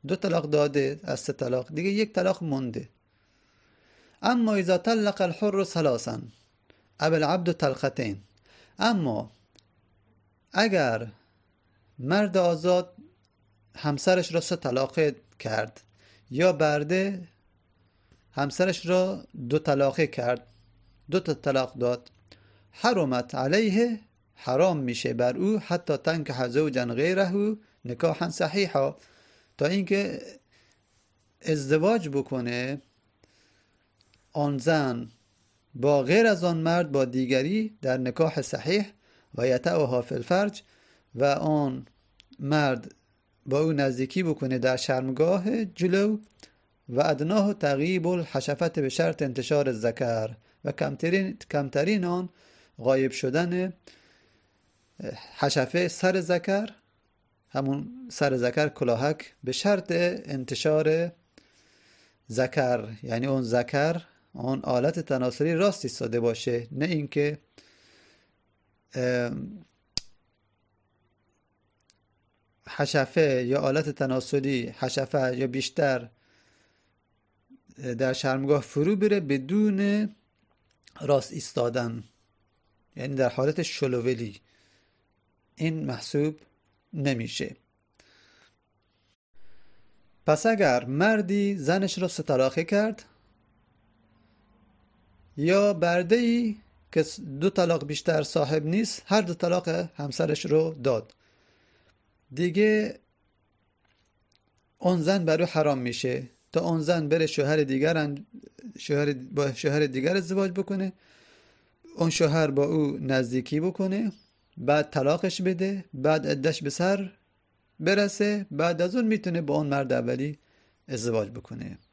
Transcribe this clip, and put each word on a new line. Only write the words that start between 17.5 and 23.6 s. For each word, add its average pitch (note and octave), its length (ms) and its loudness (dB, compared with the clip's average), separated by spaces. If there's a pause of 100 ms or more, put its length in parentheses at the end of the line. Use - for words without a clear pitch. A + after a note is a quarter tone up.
همسرش E3 540 -2
را F#3 380 0 (260)
دو D3+ 100 2
طلاقه C#3 480 2
کرد، B2 400 -4 (640)
دو F#3 80 2
تا E3 140 -2
طلاق C3+ 440 -2
داد، B2 340 -2 (600)
حرمت C#3 640 0
علیه، G#3 640 2 (360)